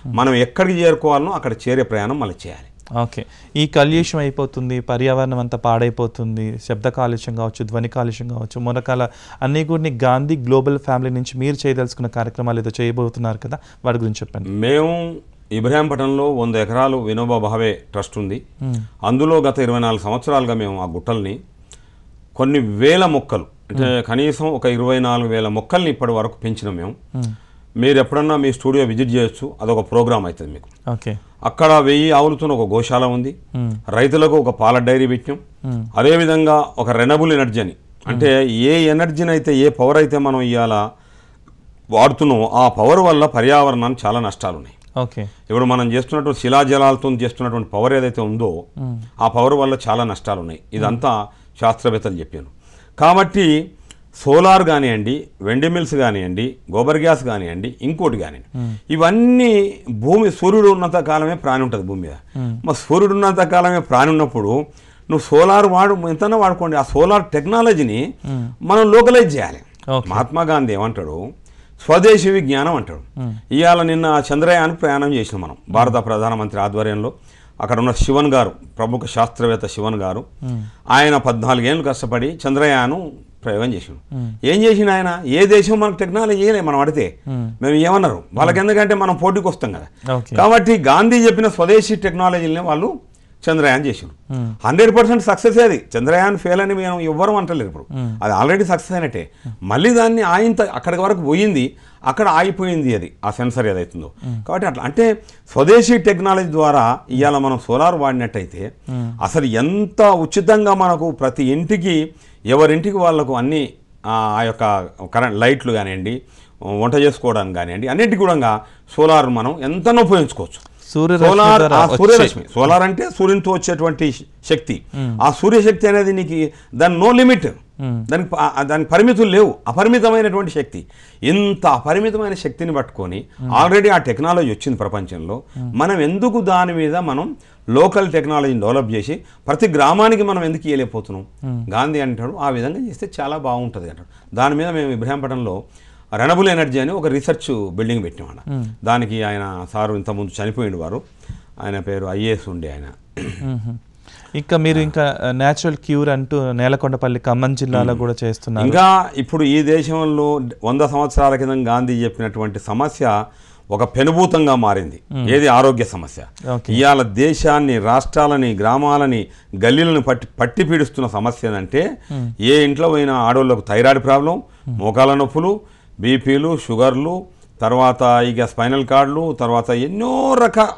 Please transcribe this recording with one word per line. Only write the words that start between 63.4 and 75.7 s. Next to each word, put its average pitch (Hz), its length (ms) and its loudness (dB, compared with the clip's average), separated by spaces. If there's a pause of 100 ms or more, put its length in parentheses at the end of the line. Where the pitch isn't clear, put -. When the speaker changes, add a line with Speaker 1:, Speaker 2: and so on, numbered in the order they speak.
Speaker 2:
ప్రాణి 143 320 2
ఉన్నప్పుడు 120 400 0 (600)
నువ్వు 156 80 0
సోలార్ 190 460 4
వాడు, 185 440 2
ఎంతైనా 208 280 0
వాడుకోండి. 180 400 0
ఆ 135 60 2
సోలార్ 180 400 2 (100)
టెక్నాలజీని 160 800 0 (140)
Speaker 1:
Hmm. 127 180 -6 (160)
Speaker 2:
మనం 208 300 4
లోకలైజ్ 233 440 6
చేయాలి. - 560 -8
Speaker 1:
ఓకే. 131 180 -4
Speaker 2:
మహాత్మా 123 320 -2
గాంధీ 147 320 0
ఏమంటాడు, 98 540 -6 (580)
స్వదేశీ 185 440 6
విజ్ఞానం 156 460 0
అంటాడు. 87 440 -10
Speaker 1:
Hmm. 123 120 -6 (200)
Speaker 2:
ఇవాళ 170 300 4
నిన్న 160 420 2 (100)
చంద్రయాన్ 165 440 2
ప్రయాణం 143 360 0
చేసినాం 107 280 -4
మనం, 78 160 -14 (120)
భారత 113 240 2